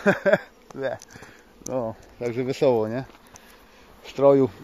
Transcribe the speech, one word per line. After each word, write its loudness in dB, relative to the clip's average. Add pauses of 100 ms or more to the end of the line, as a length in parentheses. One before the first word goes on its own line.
<laughs> -2
Nie. -6 (720)
No, -6 (240)
także -4
wesoło, 2
nie? -6 (1000)
W -18
stroju, 4 (140)